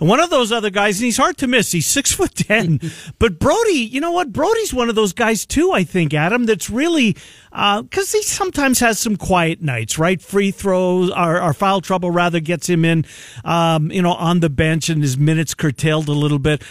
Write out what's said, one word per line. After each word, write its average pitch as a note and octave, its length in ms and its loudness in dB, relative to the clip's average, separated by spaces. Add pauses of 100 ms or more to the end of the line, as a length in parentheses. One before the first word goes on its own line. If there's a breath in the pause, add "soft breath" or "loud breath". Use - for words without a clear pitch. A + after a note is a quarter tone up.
And D#3 100 2
one B3+ 100 4
of E4+ 80 2
those B3 240 0
other G#3+ 180 0
guys, G3+ 280 0
and B3 80 -2
he's A#3 100 0
hard D4 220 0
to C#4 80 -2
miss, B3 260 2
he's E3+ 140 0
six-foot-ten, G#3+ 920 0 (220 loud breath)
<laughs> - 180 -18
but G3+ 200 2
Brody, G4+ 340 2 (180)
you C4 120 -4
know E4+ 100 -2
what? E4+ 220 -2
Brody's G4 400 0
one A#3+ 160 0
of A3+ 60 0
those G#3+ 180 0
guys, A3+ 320 0
too, F4 260 0
I A3+ 120 2
think, D#3+ 280 0
Adam, F#3 320 0
that's A3 240 0
really, C4 480 0 (360 loud breath)
uh, G3+ 320 0
'cause F#4+ 280 -4
he G#4+ 100 0
sometimes C#4+ 580 0
has A3+ 180 2
some G#3 180 -2
quiet E3+ 460 0
nights, B2 360 -4
right? F3 220 0
Free G3 300 0
throws, F#3 600 0
or, F3 300 0
or E3+ 140 0
foul G3 260 0
trouble, F3+ 300 -2
rather, F3 300 0
gets D#3 280 -6
him E3+ 160 2
in, E3 220 2 (400 loud breath)
um, E3 460 2
you F#3 100 0
know, F3 100 2
on F3 280 0
the E3 100 2
bench D#3+ 400 -2
and D#3 100 0
his C3+ 160 0
minutes D#3 380 0
curtailed D#3 540 -2
a D3 40 0
little D3 260 0
bit. C#3+ 320 0